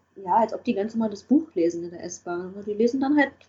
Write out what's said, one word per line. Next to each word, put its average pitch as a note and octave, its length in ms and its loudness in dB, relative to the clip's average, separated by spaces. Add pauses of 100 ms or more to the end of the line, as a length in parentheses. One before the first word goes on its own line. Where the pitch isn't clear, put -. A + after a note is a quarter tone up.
(160)
ja, F#3+ 200 0
als A3+ 160 2
ob - 120 -8
die A#3 100 0
ganz G3+ 200 -4
normal A3+ 160 0
das G3+ 140 -12
Buch D#4 300 2
lesen E3+ 300 0
in F3 60 -10
der E3+ 140 -14
S-Bahn. F3+ 500 -10
Aber G3+ 80 -12
die G#3 120 -6
lesen A#3 260 2
dann C#4 160 2
halt C#4 160 4 (160)